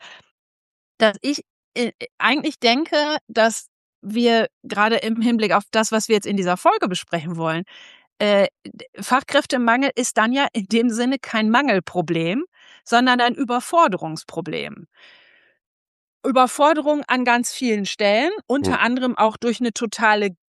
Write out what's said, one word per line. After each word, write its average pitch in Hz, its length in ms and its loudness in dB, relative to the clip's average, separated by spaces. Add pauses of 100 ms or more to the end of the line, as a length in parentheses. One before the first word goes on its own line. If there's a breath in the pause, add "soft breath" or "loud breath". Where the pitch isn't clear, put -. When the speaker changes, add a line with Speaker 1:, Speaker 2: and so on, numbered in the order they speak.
(960 loud breath)
Speaker 1:
dass 208 240 2
ich, 277 200 -4 (340)
äh, 240 160 -4 (260)
eigentlich 254 420 0
denke, 294 580 0 (100)
dass 220 400 0 (340)
wir 226 460 2 (160)
gerade 214 340 0
im 220 240 -4
Hinblick 214 320 2
auf 202 180 2
das, 220 200 0
was 220 180 0
wir 220 60 4
jetzt 202 120 0
in 202 100 -2
dieser 180 200 0
Folge 381 300 2
besprechen 170 500 -6
wollen, 165 260 -2 (560 loud breath)
äh, 202 280 2 (180)
d-, - 220 -20 (140)
Fachkräftemangel 262 920 0
ist - 220 -2
dann 226 160 2
ja 277 200 2
in 202 140 -4
dem 233 220 2
Sinne 240 300 -2
kein 220 320 -2
Mangelproblem, 196 920 0 (400 soft breath)
sondern 247 360 2
ein 240 140 0
Überforderungsproblem. 175 1500 -2 (1400 soft breath)
Überforderung 285 840 2
an 247 180 0
ganz 240 260 0
vielen 214 340 -2
Stellen, 214 460 0 (160)
unter 262 300 0
Speaker 2:
Mhm. - 60 0
Speaker 1:
anderem 247 340 -2
auch 220 200 2
durch 226 220 -2
eine 240 140 -2
totale 214 560 0 (180)